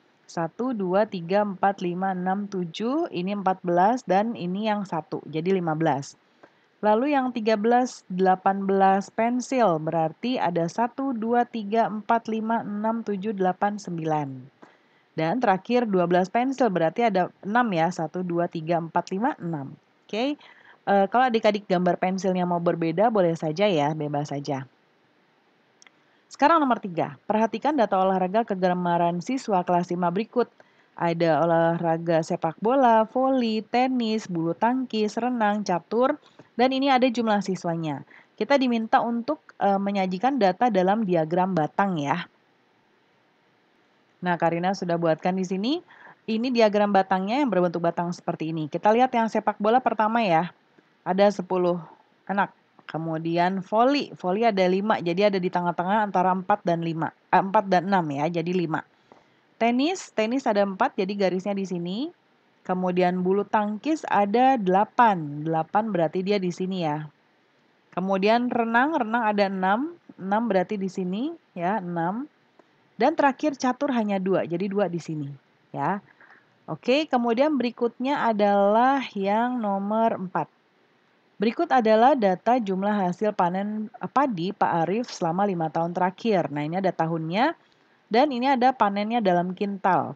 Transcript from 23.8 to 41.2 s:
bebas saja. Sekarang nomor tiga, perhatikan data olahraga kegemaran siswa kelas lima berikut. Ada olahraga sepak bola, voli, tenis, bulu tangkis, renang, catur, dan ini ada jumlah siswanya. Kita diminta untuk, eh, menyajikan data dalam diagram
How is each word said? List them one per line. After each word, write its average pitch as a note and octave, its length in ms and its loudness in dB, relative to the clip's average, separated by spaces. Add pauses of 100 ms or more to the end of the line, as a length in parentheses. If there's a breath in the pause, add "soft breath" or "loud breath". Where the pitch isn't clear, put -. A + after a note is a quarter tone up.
bebas D3 400 -4
saja. C#3 320 -6 (1700 soft breath)
Sekarang D#4 320 4
nomor A#3 160 2
tiga, E3 480 -4
perhatikan A3 480 0
data G3+ 240 2
olahraga F#3+ 480 2
kegemaran F3 720 0
siswa G3+ 480 -2
kelas F3 240 0
lima F3+ 160 -2
berikut. A3+ 400 -2 (480 soft breath)
Ada E3 480 2
olahraga E3 800 2
sepak E3 400 -4
bola, A#3 400 4
voli, B3 640 0
tenis, A#3 640 -2
bulu E3 240 -2
tangkis, A3+ 640 0
renang, G#3+ 480 0
catur, A3 480 0 (400 loud breath)
dan B3+ 160 2
ini C4+ 160 0
ada B3+ 160 4
jumlah A3+ 400 2
siswanya. E3 640 -4 (320 loud breath)
Kita G#3+ 160 2
diminta A#3+ 480 0
untuk, A#3 400 -4 (160)
eh, G3 160 2
menyajikan G3 640 -2
data G3+ 320 2
dalam G3 320 2
diagram F3 480 0